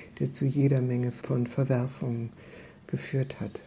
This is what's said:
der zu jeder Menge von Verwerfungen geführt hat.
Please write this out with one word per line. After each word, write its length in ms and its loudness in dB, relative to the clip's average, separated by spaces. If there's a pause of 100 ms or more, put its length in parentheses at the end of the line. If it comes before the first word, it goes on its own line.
(200)
der 140 -2
zu 100 -2
jeder 380 4
Menge 300 2
von 340 0
Verwerfungen 840 0 (580)
geführt 540 -2
hat. 260 -8